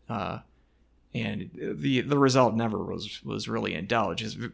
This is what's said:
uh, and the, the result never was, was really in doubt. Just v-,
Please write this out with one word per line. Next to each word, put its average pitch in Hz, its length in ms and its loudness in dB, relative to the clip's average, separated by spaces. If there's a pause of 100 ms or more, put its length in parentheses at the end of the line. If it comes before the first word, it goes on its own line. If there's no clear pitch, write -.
uh, 104 300 -4 (760)
and 107 400 -4
the, 139 460 0
the 143 180 2
result 127 360 6
never 113 280 0
was, 90 400 -8
was 104 260 -6
really 110 260 -2
in 85 120 -6
doubt. 101 300 0
Just 107 220 -6
v-, 113 160 -6